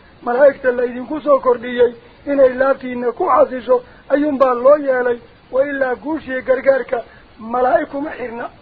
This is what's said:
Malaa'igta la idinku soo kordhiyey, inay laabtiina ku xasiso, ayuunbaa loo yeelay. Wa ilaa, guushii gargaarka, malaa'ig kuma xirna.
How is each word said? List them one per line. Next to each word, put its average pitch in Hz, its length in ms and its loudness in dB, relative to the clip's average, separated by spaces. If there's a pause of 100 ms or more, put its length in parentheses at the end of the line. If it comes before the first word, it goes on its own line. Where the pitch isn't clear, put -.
(260)
Malaa'igta 262 460 2
la 247 140 -2
idinku 247 360 -8
soo 277 180 2
kordhiyey, 240 520 0 (400)
inay 269 220 4
laabtiina 254 580 -2
ku 359 140 -4
xasiso, 254 580 2 (260)
ayuunbaa 277 440 2
loo 262 240 4
yeelay. 254 420 -2 (320)
Wa 262 160 0
ilaa, 269 280 -4
guushii 254 460 -8
gargaarka, 254 640 0 (360)
malaa'ig 254 480 0
kuma 285 220 -8
xirna. 240 400 -10 (120)